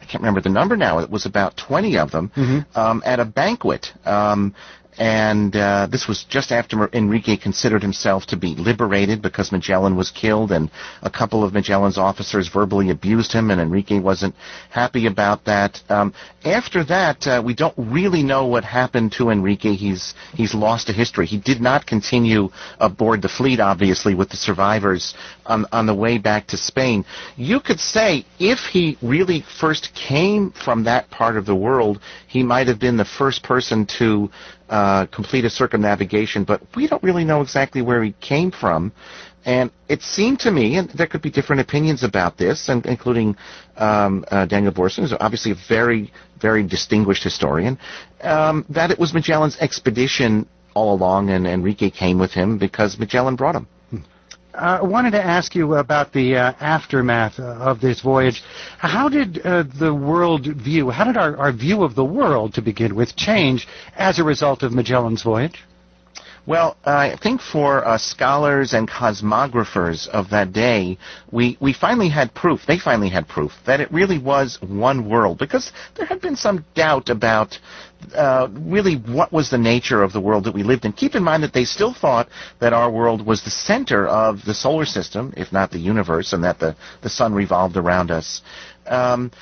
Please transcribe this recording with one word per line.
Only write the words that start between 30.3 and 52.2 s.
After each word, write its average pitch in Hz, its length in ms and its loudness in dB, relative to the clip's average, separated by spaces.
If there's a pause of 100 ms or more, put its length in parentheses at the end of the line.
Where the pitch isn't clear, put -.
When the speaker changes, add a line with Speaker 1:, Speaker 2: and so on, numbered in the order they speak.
Speaker 1:
from 113 340 -2
that 123 240 0
part 113 280 0
of 98 80 -2
the 101 100 2
world, 107 460 2 (260)
he 131 160 0
might 123 240 2
have 117 120 0
been 123 180 2
the 104 80 2
first - 380 -2
person 120 420 0 (140)
to, 107 300 2 (400)
uh, 98 380 2
complete 117 380 -2
a 113 40 0
circumnavigation, 104 960 0
but 101 180 0 (140)
we 269 100 0
don't - 160 -2
really 175 240 2
know 151 160 2
exactly 135 400 -2
where 120 220 2
he 104 180 -2
came 170 300 0
from. 87 400 0 (520)
And 127 280 2 (160)
it 151 160 -2
seemed 240 380 0
to 233 100 2
me, 127 260 2
and 185 140 -2
there 160 160 -2
could 156 160 -6
be 151 80 -4
different 139 320 0
opinions 147 400 0
about 95 340 0
this, 95 320 0
and 120 160 0
including, 117 500 0 (420)
um, 104 520 2
uh, 98 160 2
Daniel 101 260 2
Borson, 92 320 0
who's 131 160 -2
obviously 110 320 -2
a 90 60 -2 (100)
very, 113 460 2 (260)
very 110 220 2
distinguished 98 600 0
historian, 87 560 -2 (420)
um, 156 480 0
that 165 220 0
it - 80 0
was 160 120 0
Magellan's 156 460 0
expedition 120 920 0 (280)
all 104 180 2
along, 95 380 2
and 92 160 0
Enrique 92 420 0
came 90 300 0
with 92 120 2